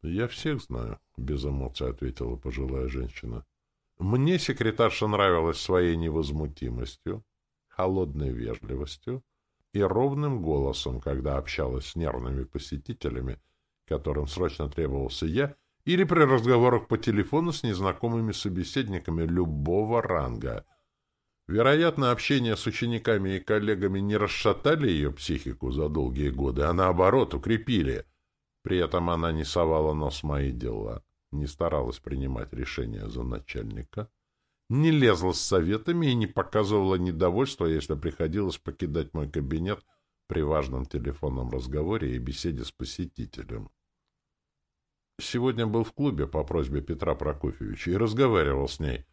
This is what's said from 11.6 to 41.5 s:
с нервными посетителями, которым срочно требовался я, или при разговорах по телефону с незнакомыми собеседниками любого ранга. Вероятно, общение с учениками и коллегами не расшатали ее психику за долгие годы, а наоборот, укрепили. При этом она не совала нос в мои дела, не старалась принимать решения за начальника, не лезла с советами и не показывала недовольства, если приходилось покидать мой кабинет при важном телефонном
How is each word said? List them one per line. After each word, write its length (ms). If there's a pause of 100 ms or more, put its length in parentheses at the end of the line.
с 80
нервными 480
посетителями, 1000 (460)
которым 400
срочно 420
требовался 580
я, 280 (320)
или 160
при 160
разговорах 680
по 100
телефону 540
с 100
незнакомыми 720
собеседниками 880
любого 800
ранга. 640 (800)
Вероятно, 640
общение 460
с 100
учениками 680
и 40
коллегами 600
не 160
расшатали 720
ее 220
психику 580
за 180
долгие 420
годы, 320
а 100
наоборот, 640
укрепили. 680 (580)
При 160
этом 320
она 200
не 140
совала 500
нос 260
в 60
мои 240
дела, 540 (260)
не 160
старалась 540
принимать 520
решения 560
за 140
начальника, 880 (580)
не 220
лезла 400
с 100
советами 680
и 80
не 100
показывала 680
недовольства, 720
если 280
приходилось 640
покидать 560
мой 160
кабинет 480 (480)
при 160
важном 420
телефонном 640